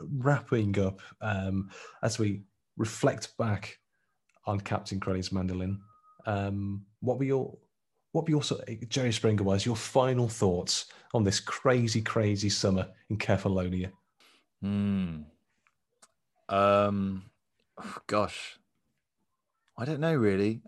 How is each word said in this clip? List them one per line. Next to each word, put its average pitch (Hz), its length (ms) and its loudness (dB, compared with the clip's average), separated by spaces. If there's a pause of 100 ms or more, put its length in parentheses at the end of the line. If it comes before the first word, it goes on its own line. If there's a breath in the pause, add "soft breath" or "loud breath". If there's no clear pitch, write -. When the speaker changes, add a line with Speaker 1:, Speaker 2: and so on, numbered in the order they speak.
Speaker 1:
wrapping 123 800 0
up, 98 200 0 (200 loud breath)
um, 98 500 -2 (320 loud breath)
as 120 160 -2
we 101 240 -2 (340)
reflect - 640 -2
back 110 400 -2 (680)
on 101 140 0
Captain 101 380 -4
Corelli's 95 320 -4
Mandolin, 92 480 -2 (480)
um, 101 580 -4 (160)
what 123 180 -2
were 139 60 -2
your, 131 340 -2 (540)
what 156 120 0
were 160 60 -2
your 151 120 2
sort - 240 -4
of, 113 220 -10
Jerry 127 240 0
Springer 107 320 2
wise, 98 220 2
your 117 100 0
final 127 520 2
thoughts 92 580 0 (260 loud breath)
on 117 100 2
this 98 180 2
crazy, 120 600 2
crazy 104 480 0
summer 95 400 2 (220 loud breath)
in 107 80 -2
Kefalonia? 92 720 0 (720 soft breath)
Speaker 2:
Hmm. 98 600 0 (1300)
Um, 101 760 2 (540)
oh, - 180 -12 (100)
gosh, - 520 -2 (1200)
I 113 80 -6
don't 143 160 -4
know 165 140 2
really. 107 540 4